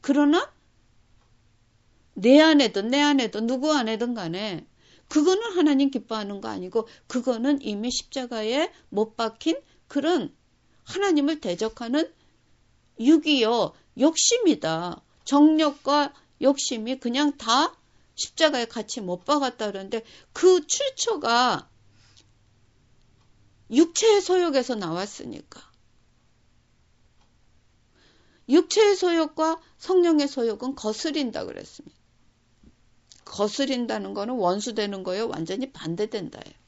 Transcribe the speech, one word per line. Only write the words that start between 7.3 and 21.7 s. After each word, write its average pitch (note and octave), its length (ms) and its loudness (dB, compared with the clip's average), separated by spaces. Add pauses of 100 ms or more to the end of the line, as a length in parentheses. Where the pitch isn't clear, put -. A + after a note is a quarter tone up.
이미 G#3+ 280 -6
십자가에 B3 800 -4 (180)
못 A3 280 -4
박힌 A#3 420 -4 (280)
그런 C#4+ 480 -2 (480)
하나님을 D#4+ 560 0
대적하는 A3+ 760 -4 (880)
육이요, B3 720 2 (240)
욕심이다. C#4+ 1040 2 (220)
정욕과 D4 920 4 (280)
욕심이 C4 580 -2
그냥 C#4 380 -2
다 A#3+ 380 0 (400)
십자가에 C4+ 500 0
같이 A3+ 360 -10
못 F3+ 240 -8
박았다 B3+ 460 -2
그러는데 G3+ 320 -8 (300)
그 F4+ 340 4
출처가 B3+ 1000 -2 (2000)